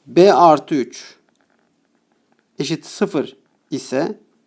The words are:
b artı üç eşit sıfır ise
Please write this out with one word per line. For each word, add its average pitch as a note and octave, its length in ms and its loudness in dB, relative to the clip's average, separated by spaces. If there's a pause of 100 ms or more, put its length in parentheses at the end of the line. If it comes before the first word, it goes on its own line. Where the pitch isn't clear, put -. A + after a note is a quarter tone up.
b F3 260 4
artı D3+ 420 2
üç - 420 -8 (1400)
eşit D#3 260 -8
sıfır - 520 -6 (340)
ise D3+ 480 -8 (260)